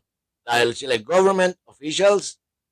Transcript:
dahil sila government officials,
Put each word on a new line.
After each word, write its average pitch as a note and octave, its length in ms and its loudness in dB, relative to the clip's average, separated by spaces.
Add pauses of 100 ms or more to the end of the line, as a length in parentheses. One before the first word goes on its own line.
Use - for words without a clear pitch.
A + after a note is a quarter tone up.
(460)
dahil A#2+ 320 0
sila C3+ 240 -4
government F#3 640 0
officials, E3+ 720 -2 (340)